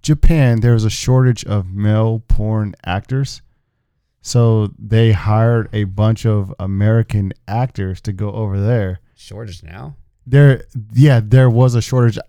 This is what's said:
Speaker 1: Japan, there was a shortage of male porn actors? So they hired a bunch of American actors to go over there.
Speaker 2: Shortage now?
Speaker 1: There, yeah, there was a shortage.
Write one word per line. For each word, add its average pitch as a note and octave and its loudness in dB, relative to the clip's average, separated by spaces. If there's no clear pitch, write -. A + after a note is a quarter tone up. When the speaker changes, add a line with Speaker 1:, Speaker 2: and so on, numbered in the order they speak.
Speaker 1:
Japan, C#3+ 4
there A#2 2
was A2 2
a G#2+ 0
shortage B2+ 0
of G2 -4
male G#2+ -2
porn G#2+ -2
actors? B2+ -6
So A2+ 0
they A2 2
hired G#2+ 0
a G#2+ -2
bunch G#2+ -2
of G#2 -2
American G2+ -2
actors G2+ -6
to G#2 -8
go G2+ -8
over G2+ -6
there. G2+ -2
Speaker 2:
Shortage G2+ -18
now? A2+ -18
Speaker 1:
There, C3+ 4
yeah, B2+ 4
there B2 4
was A#2+ 2
a A2+ 0
shortage. A#2+ 0